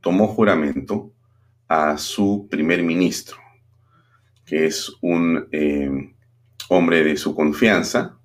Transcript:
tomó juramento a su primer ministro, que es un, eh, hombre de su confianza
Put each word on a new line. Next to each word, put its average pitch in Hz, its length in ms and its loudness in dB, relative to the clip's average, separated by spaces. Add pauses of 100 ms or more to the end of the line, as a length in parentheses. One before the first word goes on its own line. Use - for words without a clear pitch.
tomó 92 260 2
juramento 95 840 0 (560)
a 78 280 0
su 101 520 -4
primer 82 340 0
ministro, 87 540 -2 (1040)
que 78 220 0
es - 260 -4 (100)
un, 85 500 0
eh, 71 600 -4 (540)
hombre 85 360 4
de 78 120 2
su - 180 -4
confianza 82 920 0